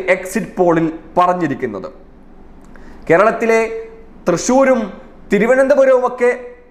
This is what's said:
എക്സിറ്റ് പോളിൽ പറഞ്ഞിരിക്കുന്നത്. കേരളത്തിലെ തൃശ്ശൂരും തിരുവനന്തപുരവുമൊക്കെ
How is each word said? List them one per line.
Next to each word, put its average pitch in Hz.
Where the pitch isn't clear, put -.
എക്സിറ്റ് -
പോളിൽ 165
പറഞ്ഞിരിക്കുന്നത്. 139
കേരളത്തിലെ 226
തൃശ്ശൂരും 247
തിരുവനന്തപുരവുമൊക്കെ 247